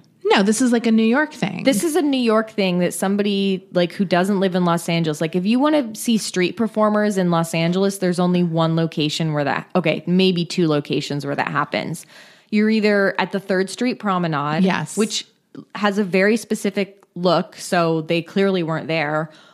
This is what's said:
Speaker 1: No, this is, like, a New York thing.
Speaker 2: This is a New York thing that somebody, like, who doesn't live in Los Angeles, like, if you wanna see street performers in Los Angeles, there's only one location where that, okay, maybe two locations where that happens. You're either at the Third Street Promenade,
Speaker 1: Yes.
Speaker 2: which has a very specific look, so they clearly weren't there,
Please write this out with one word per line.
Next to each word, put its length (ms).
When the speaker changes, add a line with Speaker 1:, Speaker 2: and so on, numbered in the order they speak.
Speaker 1:
No, 180
this 180
is, 120
like, 140
a 60
New 120
York 280
thing. 320
Speaker 2:
This 180
is 140
a 60
New 160
York 320
thing 300
that 120
somebody, 800
like, 220
who 100
doesn't 360
live 140
in 120
Los 220
Angeles, 340
like, 120
if 120
you 120
wanna 360
see 240
street 380
performers 600
in 140
Los 240
Angeles, 440
there's 220
only 220
one 340
location 560
where 120
that, 300
okay, 320
maybe 380
two 240
locations 560
where 100
that 140
happens. 560
You're 200
either 480
at 140
the 80
Third 300
Street 280
Promenade, 640
Speaker 1:
Yes. 340
Speaker 2:
which 280
has 240
a 60
very 320
specific 680
look, 420
so 460
they 180
clearly 420
weren't 240
there, 440